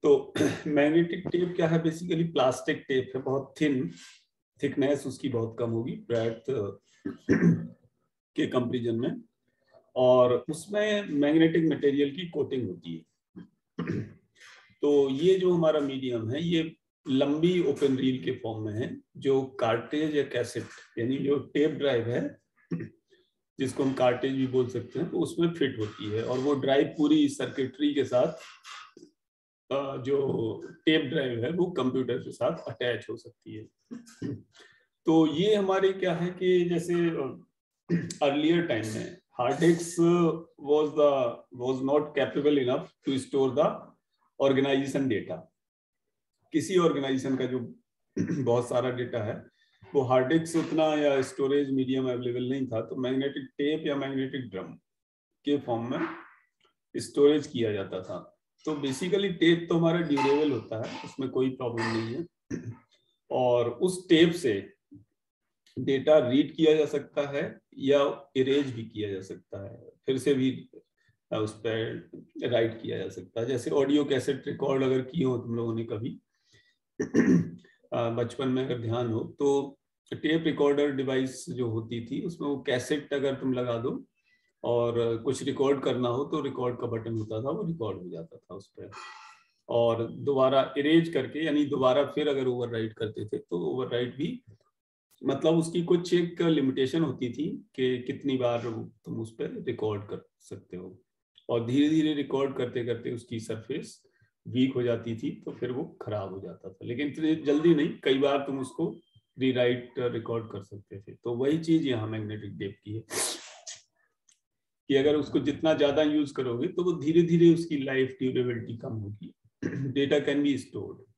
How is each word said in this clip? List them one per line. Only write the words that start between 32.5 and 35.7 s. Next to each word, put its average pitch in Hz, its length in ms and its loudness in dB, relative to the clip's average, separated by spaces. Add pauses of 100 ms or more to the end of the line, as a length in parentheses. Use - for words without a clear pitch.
attach 117 380 -4
हो 113 80 -6
सकती - 380 -18
है। 107 80 -14 (1400)
तो 160 220 6
ये 180 280 2
हमारे 190 380 2